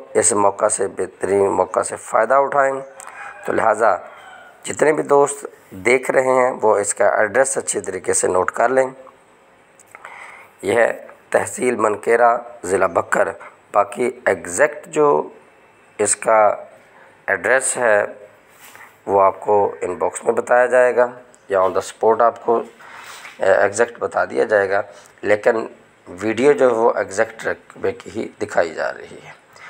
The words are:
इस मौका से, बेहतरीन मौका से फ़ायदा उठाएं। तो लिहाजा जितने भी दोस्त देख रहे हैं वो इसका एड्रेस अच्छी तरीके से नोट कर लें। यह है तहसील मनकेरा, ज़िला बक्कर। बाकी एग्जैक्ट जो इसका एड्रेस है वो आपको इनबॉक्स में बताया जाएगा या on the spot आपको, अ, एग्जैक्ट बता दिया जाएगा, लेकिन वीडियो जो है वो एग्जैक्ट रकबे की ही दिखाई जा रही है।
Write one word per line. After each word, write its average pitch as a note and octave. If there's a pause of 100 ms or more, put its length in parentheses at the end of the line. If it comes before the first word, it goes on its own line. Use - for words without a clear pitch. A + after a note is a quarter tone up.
(160)
इस A2
मौका G#2
से, G2+
बेहतरीन F#2+
मौका F#2+
से G#2
फ़ायदा A#2
उठाएं। C3+ (680)
तो -
लिहाजा G#2+ (720)
जितने C#3+
भी D3+
दोस्त C#3+ (240)
देख A#2
रहे C3
हैं B2+
वो G#2+
इसका G2+
एड्रेस A#2
अच्छी -
तरीके F#2
से G2
नोट F#2
कर A#2+
लें। C3 (1700)
यह G#2
है A2+ (400)
तहसील A#2
मनकेरा, A#2
ज़िला F#2
बक्कर। F#2 (460)
बाकी G#2+
एग्जैक्ट F2+
जो D3+ (680)
इसका G#2+ (600)
एड्रेस G#2
है A2 (1040)
वो G2
आपको G2
इनबॉक्स F2+
में A#2
बताया B2
जाएगा B2 (320)
या F#2+
on F#2
the F#2+
spot A2
आपको, A#2 (840)
अ, G#2
एग्जैक्ट G2+
बता F#2+
दिया B2+
जाएगा, G2+ (400)
लेकिन G#2+ (400)
वीडियो A2
जो B2+
है A#2
वो A2+
एग्जैक्ट G2
रकबे -
की -
ही G#2 (100)
दिखाई F2
जा D2
रही -
है। - (360)